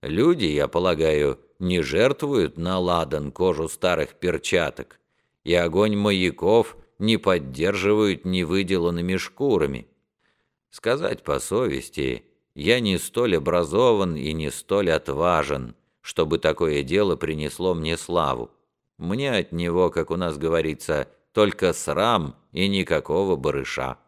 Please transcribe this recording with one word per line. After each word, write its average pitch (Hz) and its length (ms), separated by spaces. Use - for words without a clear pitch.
Люди, 120 440
я 73 220
полагаю, 78 720
не 90 220
жертвуют 107 760
на 90 220
ладан 78 520
кожу 82 380
старых 82 460
перчаток, 82 840
и 82 100
огонь 87 420
маяков 101 800
не 107 180
поддерживают 95 1080
невыделанными 90 920
шкурами. 82 720
Сказать - 540
по 69 160
совести... 67 840
Я 98 240
не 101 180
столь 117 400
образован 87 760
и 73 160
не 78 180
столь 95 420
отважен, 71 840
чтобы 82 380
такое 76 440
дело 87 340
принесло 78 560
мне 82 240
славу. 69 520
Мне 113 340
от 95 200
него, 85 380
как 80 200
у 82 60
нас 85 220
говорится, 78 720
только 95 400
срам 92 600
и 95 160
никакого 87 680
барыша. 67 640